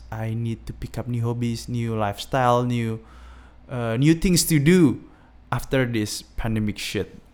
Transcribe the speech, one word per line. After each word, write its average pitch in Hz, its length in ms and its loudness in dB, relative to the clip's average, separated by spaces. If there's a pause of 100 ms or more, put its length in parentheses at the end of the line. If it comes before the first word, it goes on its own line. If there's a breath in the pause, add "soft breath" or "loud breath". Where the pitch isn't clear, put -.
(120)
"I 113 240 -6
need 117 320 -6
to - 80 -10
pick - 240 -10
up 127 80 -8
new 120 160 -2
hobbies, 117 480 -4
new 117 240 -2
lifestyle, 120 720 0
new, 113 320 -2 (720 loud breath)
eh, 117 240 -4
new 143 220 6
things 180 340 2
to 156 80 4
do 160 400 6 (560 loud breath)
after 127 320 -2
this 110 320 -4 (160)
pandemic 107 400 -2
shit," - 400 -6 (180)